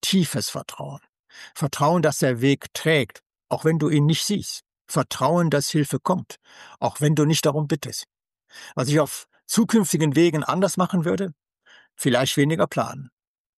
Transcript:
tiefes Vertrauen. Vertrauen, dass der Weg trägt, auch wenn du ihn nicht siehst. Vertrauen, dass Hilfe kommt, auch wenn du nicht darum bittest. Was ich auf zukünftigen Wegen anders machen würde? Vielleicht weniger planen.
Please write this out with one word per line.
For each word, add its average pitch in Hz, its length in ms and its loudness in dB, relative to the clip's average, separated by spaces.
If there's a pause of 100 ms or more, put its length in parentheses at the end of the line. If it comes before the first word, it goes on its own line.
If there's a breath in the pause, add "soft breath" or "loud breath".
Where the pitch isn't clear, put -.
tiefes 156 480 0
Vertrauen. - 520 -12 (540 loud breath)
Vertrauen, 156 480 0
dass 147 160 0
der 127 220 0
Weg 135 340 0
trägt, 156 480 0 (260)
auch - 160 -4
wenn 160 140 2
du 147 100 0
ihn 147 180 2
nicht 160 180 0
siehst. - 380 -6 (260)
Vertrauen, 160 600 0
dass 143 200 0
Hilfe 147 300 -2
kommt, - 360 -2 (440 loud breath)
auch - 200 -4
wenn 151 140 2
du 151 100 2
nicht 156 220 2
darum 151 220 0
bittest. - 380 -6 (680 loud breath)
Was 131 140 -2
ich 147 100 2
auf - 280 -2 (200)
zukünftigen 170 720 2
Wegen 160 260 4
anders 180 340 0
machen 175 280 0
würde? 185 280 -2 (640 soft breath)
Vielleicht 131 420 0
weniger 156 300 2
planen. 131 440 -8 (480)